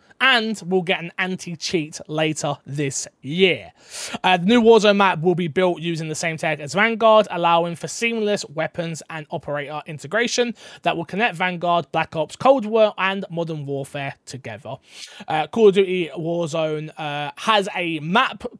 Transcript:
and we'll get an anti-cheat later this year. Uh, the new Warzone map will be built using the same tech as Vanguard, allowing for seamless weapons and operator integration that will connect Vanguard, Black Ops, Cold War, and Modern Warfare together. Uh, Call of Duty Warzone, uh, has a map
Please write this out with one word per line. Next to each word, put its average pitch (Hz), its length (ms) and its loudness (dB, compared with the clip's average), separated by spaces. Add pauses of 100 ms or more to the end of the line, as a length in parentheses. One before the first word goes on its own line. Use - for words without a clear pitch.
(180)
and 233 460 2
we'll 185 160 0
get 170 200 -2
an 170 180 -12
anti-cheat 180 880 -6
later 156 460 -2 (100)
this 139 420 -6 (140)
year. 147 500 0 (540)
Uh, 185 140 4
the 175 80 -2
new 233 160 6
Warzone 214 340 8
map 185 240 4
will 180 140 2
be 175 120 -2
built 175 360 0
using 165 260 -4
the 156 60 -6
same 160 240 -4
tech 156 200 -2
as 147 140 -10
Vanguard, 220 580 4
allowing 170 460 2
for - 100 -10
seamless 214 600 -2
weapons 160 640 -6
and 156 200 -12
operator 147 540 -8
integration 220 720 -2 (300)
that 165 120 0
will 165 80 -6
connect 190 320 -2
Vanguard, 175 560 0
Black 160 240 -2
Ops, 151 180 -4
Cold 262 300 4
War, 214 320 4
and 190 320 -2
Modern 160 380 -6
Warfare 139 480 -6 (100)
together. 113 520 -12 (520)
Uh, 156 200 -2
Call 226 200 6
of 190 60 6
Duty 180 420 0
Warzone, 160 800 -4
uh, 147 400 -8
has 208 400 2
a 170 240 -4
map 202 420 0 (180)